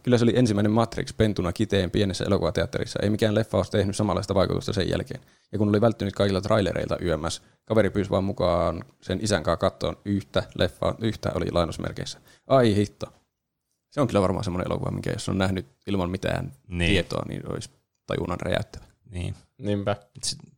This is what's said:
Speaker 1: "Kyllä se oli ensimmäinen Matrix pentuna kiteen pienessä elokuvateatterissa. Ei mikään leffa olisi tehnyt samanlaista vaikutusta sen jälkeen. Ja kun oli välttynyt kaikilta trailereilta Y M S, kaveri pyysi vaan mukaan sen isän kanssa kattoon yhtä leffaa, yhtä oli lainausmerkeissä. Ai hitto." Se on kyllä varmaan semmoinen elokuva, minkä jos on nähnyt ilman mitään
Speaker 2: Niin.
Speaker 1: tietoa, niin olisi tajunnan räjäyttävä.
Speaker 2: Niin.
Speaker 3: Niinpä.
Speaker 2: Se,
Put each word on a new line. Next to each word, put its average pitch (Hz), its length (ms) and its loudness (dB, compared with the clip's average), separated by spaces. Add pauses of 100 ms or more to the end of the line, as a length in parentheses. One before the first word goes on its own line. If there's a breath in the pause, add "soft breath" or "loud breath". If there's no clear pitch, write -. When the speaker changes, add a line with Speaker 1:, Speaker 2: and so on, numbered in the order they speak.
Speaker 1:
"Kyllä 123 140 4
se 113 60 2
oli 117 160 4
ensimmäinen 107 320 4
Matrix 113 460 -2
pentuna 98 360 0
kiteen 98 380 0
pienessä 98 340 0
elokuvateatterissa. 90 800 0
Ei 101 60 2
mikään 107 260 2
leffa 110 220 0
olisi 90 140 0
tehnyt 98 240 0
samanlaista 95 400 0
vaikutusta 92 380 0
sen 90 160 -2
jälkeen. - 320 -4 (300 soft breath)
Ja 104 60 -4
kun 104 120 2
oli 104 120 4
välttynyt 104 340 2
kaikilta 98 260 2
trailereilta 87 580 0
Y 82 180 0
M 80 120 -4
S, - 120 -6 (240 soft breath)
kaveri 110 240 4
pyysi 101 200 0
vaan 95 140 2
mukaan 87 600 0 (180)
sen 92 200 -4
isän 98 220 0
kanssa 85 140 0
kattoon - 480 -2
yhtä 98 380 -2 (120)
leffaa, 90 440 0
yhtä - 360 -2
oli 87 160 -2
lainausmerkeissä. - 680 -4 (280 soft breath)
Ai 123 280 4
hitto." - 320 -2 (840)
Se 147 100 -2
on 135 60 2
kyllä 101 140 2
varmaan 92 220 2
semmoinen 87 280 -4
elokuva, 90 200 -2
minkä 95 200 -4
jos - 180 -6
on 95 80 0
nähnyt 95 300 0 (200)
ilman 92 220 -2
mitään 90 420 -4 (160)
Speaker 2:
Niin. 87 240 0
Speaker 1:
tietoa, 85 360 0
niin - 240 -8
olisi - 180 -8 (380)
tajunnan - 320 -4
räjäyttävä. - 460 -6 (260)
Speaker 2:
Niin. 90 240 -6 (220)
Speaker 3:
Niinpä. 101 380 -2 (280)
Speaker 2:
Se, - 120 -4 (220)